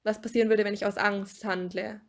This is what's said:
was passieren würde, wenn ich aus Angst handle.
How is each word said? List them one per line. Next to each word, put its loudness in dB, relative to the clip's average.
was -2
passieren 2
würde, 6
wenn 0
ich -2
aus 0
Angst -2
handle. -4